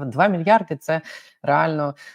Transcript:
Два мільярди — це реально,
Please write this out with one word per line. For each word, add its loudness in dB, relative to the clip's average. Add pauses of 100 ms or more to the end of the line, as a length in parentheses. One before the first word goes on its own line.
Два 0
мільярди — 2
це -2 (420)
реально, 0 (200)